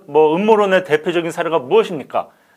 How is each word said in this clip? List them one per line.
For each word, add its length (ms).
뭐 300
음모론의 480
대표적인 480
사례가 260
무엇입니까? 720